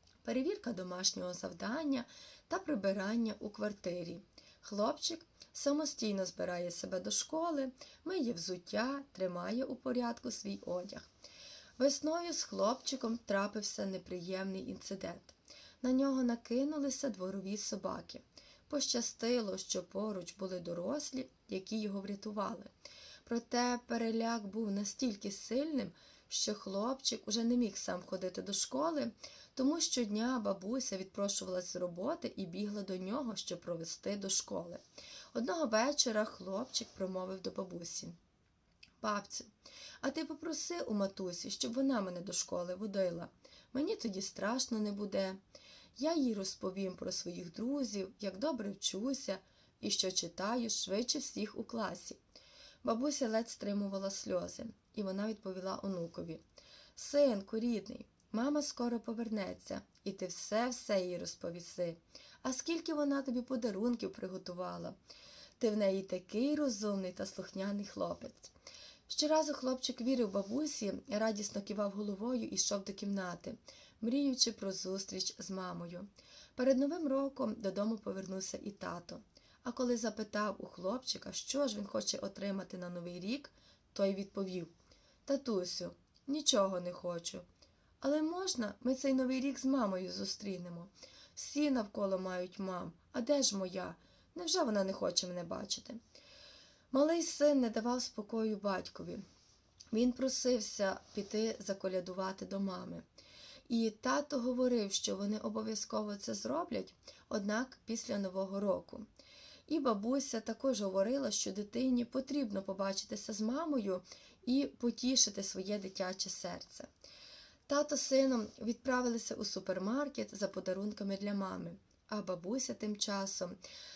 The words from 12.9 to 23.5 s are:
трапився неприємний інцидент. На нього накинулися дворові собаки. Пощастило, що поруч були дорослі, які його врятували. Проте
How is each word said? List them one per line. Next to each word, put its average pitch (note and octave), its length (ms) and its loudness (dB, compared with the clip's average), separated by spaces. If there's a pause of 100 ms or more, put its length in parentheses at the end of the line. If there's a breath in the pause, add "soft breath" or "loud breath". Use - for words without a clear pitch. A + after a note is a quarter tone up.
трапився G3+ 600 0
неприємний F#3+ 840 -4
інцидент. - 640 -8 (480 loud breath)
На B3+ 100 4
нього C4 320 6
накинулися C4 840 2
дворові G3 480 -4
собаки. - 640 -4 (460 loud breath)
Пощастило, A#3 920 2
що F3+ 260 -2
поруч G3 560 -4
були F#3 200 -4
дорослі, G3+ 680 -4 (220)
які G#3 320 -2
його G3+ 200 -2
врятували. G3+ 640 -4 (580 loud breath)
Проте A#3+ 640 2